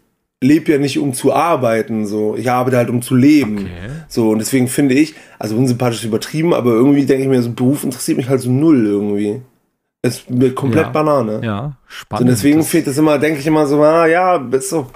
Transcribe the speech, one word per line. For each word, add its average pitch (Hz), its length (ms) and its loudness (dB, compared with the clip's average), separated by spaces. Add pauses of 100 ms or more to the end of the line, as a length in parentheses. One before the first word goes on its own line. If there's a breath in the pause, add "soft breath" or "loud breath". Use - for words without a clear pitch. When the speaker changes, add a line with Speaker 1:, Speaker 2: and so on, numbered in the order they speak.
(440)
Speaker 1:
lebe 156 280 2
ja 147 60 2
nicht, 143 220 -2
um 143 140 -2
zu 131 200 0
arbeiten", 117 720 0
so. 107 320 -2
Ich 113 140 -4
arbeite 123 260 0
halt, 120 120 0
um 120 120 -2
zu 131 140 -2
leben. 127 480 4
Speaker 2:
Okay. 90 260 -12 (180)
Speaker 1:
So, 113 220 0
und 110 100 2
deswegen 123 280 0
finde 135 280 0
ich, 156 200 0 (240 loud breath)
also 107 180 -6
unsympathisch 123 420 0
ist 113 60 -8
übertrieben, 151 480 -2
aber 120 180 0
irgendwie 139 340 2
denke 135 180 0
ich 135 60 -2
mir, 127 120 2
so 120 100 -4
Beruf 127 320 -2
interessiert 139 340 -4
mich 127 120 -4
halt 131 120 0
so 123 100 -4
null 135 340 4
irgendwie. 104 560 -2 (600)
Ist - 260 -6
mir 127 260 0
komplett 139 300 0
Speaker 2:
Ja. - 60 -8
Speaker 1:
Banane. 139 520 0
Speaker 2:
Ja, 110 240 -4
Speaker 1:
So, 147 60 -10 (140)
Speaker 2:
spannend. - 340 -8
Speaker 1:
und 123 60 4
deswegen 135 320 2
Speaker 2:
Das 151 100 -2
Speaker 1:
fehlt 160 180 0
es 135 100 -4
immer, 151 220 2
denke 151 200 -2
ich 139 80 -12
immer 156 200 2
so, 147 160 2
"Ah, 160 240 4
ja, 180 300 2 (140)
ist 135 200 -2
doch 147 240 -4